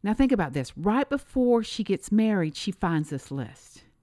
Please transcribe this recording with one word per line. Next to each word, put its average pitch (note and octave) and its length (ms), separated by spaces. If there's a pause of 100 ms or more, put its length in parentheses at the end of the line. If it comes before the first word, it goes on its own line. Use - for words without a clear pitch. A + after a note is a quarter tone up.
Now G#3 120
think C4+ 160
about E3+ 220
this. C3 220
Right G#3 320
before B3 560
she - 200
gets F#3 280
married, G#3 460
she - 140
finds D#3+ 400
this C#3 180
list. - 540 (180)